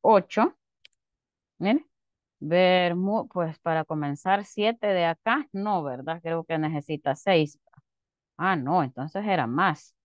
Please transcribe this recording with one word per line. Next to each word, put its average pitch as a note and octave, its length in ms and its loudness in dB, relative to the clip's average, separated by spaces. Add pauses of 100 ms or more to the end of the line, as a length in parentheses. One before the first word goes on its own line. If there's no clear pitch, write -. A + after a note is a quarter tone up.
ocho. A3 560 2 (1000)
Miren, G#3+ 280 0 (540)
Bermú-, F3+ 880 2
pues D#3+ 320 -6
para D#3+ 240 -2
comenzar, D#3 600 -2
siete G#3+ 440 -2
de F3+ 180 2
acá, A3+ 460 -2
no, G3 320 -2
¿verdad? C#3 380 -8
Creo E3 220 -4
que E3 140 -4
necesita D3+ 580 -4
seis. D#3+ 420 2 (800)
Ah, F#3 180 0
no, D3+ 280 0
entonces D3 420 -8
era E3+ 200 0
más. D3+ 480 -2 (100)